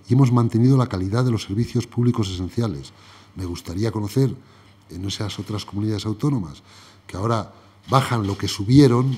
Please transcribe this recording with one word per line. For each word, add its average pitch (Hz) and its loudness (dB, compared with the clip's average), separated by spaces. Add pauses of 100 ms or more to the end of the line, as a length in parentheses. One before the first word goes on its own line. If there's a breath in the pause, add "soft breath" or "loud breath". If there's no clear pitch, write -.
y - 2
hemos 131 6
mantenido 120 4
la 123 2
calidad 98 -2
de 127 0
los 107 -2
servicios 117 -4
públicos 117 -2
esenciales. 90 -6 (420 loud breath)
Me 92 -8
gustaría 87 -6
conocer 107 -2 (560 loud breath)
en 87 -12
esas 98 -8
otras 104 -8
comunidades 104 -6
autónomas 107 -4 (420 loud breath)
que - -14
ahora 107 -2 (380 loud breath)
bajan 123 2
lo 98 -2
que 98 -4
subieron, 127 4